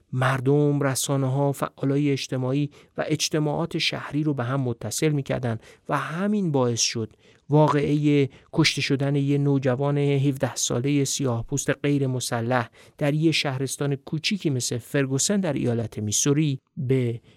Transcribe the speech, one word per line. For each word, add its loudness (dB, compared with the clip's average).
مردم، 2
رسانه‌ها، 0
فعالای -2
اجتماعی -2
و -2
اجتماعات -2
شهری -4
رو 0
به -2
هم -2
متصل -2
می‌کردن -2
و 0
همین -2
باعث 2
شد -4
واقعهٔ 4
کشته 2
شدن 0
یه 2
نوجوان 2
هفده 0
سالهٔ 0
سیاه‌پوست -2
غیر 0
مسلح -2
در 0
یه 2
شهرستان -2
کوچیکی -4
مثل -2
فرگوسن 0
در 0
ایالت -2
میسوری 2
به 0